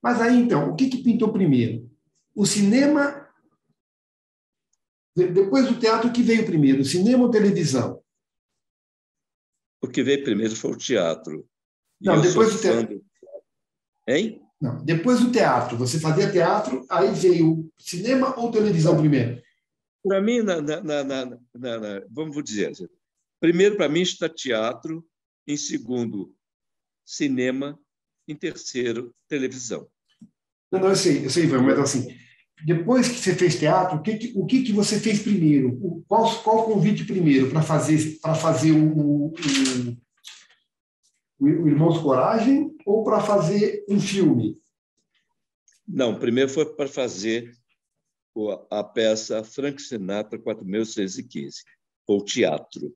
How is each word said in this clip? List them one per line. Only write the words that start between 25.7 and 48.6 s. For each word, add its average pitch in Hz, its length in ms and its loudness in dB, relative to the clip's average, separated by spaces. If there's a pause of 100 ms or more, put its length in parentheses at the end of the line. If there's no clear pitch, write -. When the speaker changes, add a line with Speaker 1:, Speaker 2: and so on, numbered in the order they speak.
Speaker 2:
cinema, 135 720 -4 (500)
em 151 60 -10
terceiro, 123 800 -8 (140)
televisão. 127 600 -8 (840)
Speaker 1:
Não, 185 80 0
não, 190 80 2
eu 196 80 4
sei, 160 280 0
eu 131 60 -4
sei, 170 140 2
Ivan, 131 180 2
mas 135 160 4
assim, 127 300 -2 (560)
depois 170 440 2
que - 80 -4
você 185 180 -2
fez 175 240 2
teatro, 156 400 2
o - 40 -6
que 220 140 -2
que, - 180 -8
o 190 100 -2
que - 180 2
que 208 100 -2
você 208 260 2
fez 214 240 0
primeiro? 147 580 2
O, 165 280 -6
qual, 214 340 2
qual 220 220 2
convite 208 400 2
primeiro 143 460 2
pra 156 120 0
fazer, 151 580 0
pra 160 140 -2
fazer 156 380 2
o, 156 260 4
o, 147 360 0 (2000)
o, - 0 -
o 156 300 2
Irmãos 156 300 2
Coragem 220 760 0 (100)
ou 214 200 0
pra 214 160 0
fazer 202 680 0
um 202 120 2
filme? 139 580 0 (1300)
Speaker 2:
Não, 127 320 -2
primeiro 127 300 0
foi 151 260 -4
pra 139 140 -6
fazer 113 640 -6 (800)
o, 107 160 -6 (200)